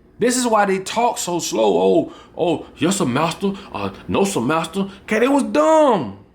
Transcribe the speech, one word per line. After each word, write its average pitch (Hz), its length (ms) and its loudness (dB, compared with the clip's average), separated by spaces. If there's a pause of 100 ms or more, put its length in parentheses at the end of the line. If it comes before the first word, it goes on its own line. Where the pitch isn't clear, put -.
(180)
This 240 200 0
is 247 100 -2
why 214 180 2
they 190 140 0
talk 226 380 -2
so 175 220 -4
slow. 185 420 0
Oh, 185 320 2 (240)
oh, 160 280 -2 (120)
yes, 185 200 0
sir, 185 80 0
master. 165 480 -2 (200)
Uh, 101 200 -6 (140)
no, - 160 0
sir, 196 160 0
master. 165 500 -2 (140)
Okay, 214 160 -2
they 240 80 2
was 277 160 2
dumb. 233 800 2 (120)